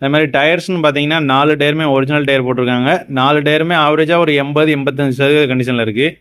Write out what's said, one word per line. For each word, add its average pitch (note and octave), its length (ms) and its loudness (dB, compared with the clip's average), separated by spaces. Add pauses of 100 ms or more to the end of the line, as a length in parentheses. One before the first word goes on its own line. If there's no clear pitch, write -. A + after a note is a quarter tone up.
அதே C#3 80 -4
மாதிரி D3+ 220 0
டயர்ஸ்னு E3 500 0
பார்த்தீங்கன்னா, D3+ 420 0
நாலு C#3+ 320 2
டயருமே D3 360 0
ஒரிஜினல் C3+ 320 0
டயர் C3+ 220 0
போட்டிருக்காங்க. B2 460 0 (160)
நாலு C#3 340 0
டயருமே D#3 360 0
ஆவரேஜா D#3 400 2
ஒரு D#3 180 2
எண்பது, D3 400 0
எண்பத்தஞ்சு C#3 460 -2
சதவீத D3 240 2
கண்டிஷன்ல B2+ 360 -2
இருக்கு. A2+ 280 -2 (120)